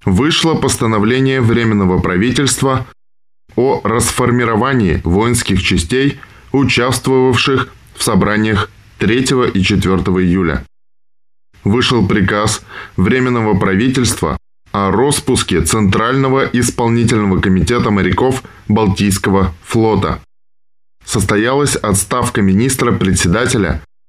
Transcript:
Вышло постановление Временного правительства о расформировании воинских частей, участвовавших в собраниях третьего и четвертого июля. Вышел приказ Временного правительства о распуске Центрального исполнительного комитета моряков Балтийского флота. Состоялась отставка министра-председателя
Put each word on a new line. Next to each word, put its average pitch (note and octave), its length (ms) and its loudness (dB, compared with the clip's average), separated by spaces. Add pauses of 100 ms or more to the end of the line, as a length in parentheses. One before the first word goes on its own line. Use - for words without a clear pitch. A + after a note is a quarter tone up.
Вышло D#3 520 0
постановление B2+ 840 0
Временного A2 600 2
правительства B2 840 0 (720)
о B2+ 260 0
расформировании A#2 1200 0
воинских G2 580 0
частей, B2+ 560 -2 (340)
участвовавших C3 1200 0 (220)
в - 80 -12
собраниях G#2+ 680 0 (260)
третьего B2 480 0
и F#2+ 180 0
четвертого F#2 600 0
июля. E2+ 400 0 (1000)
Вышел A#2 440 2
приказ G#2 540 0 (340)
Временного A2+ 640 0
правительства G2 800 0 (340)
о G2 180 0
распуске A2+ 720 0
Центрального A#2+ 840 0
исполнительного A#2 960 0
комитета G2+ 480 0
моряков G2+ 520 0 (260)
Балтийского G2 920 0
флота. G#2+ 600 0 (800)
Состоялась A#2 720 0
отставка A#2+ 640 -2
министра-председателя G2 1400 0 (260)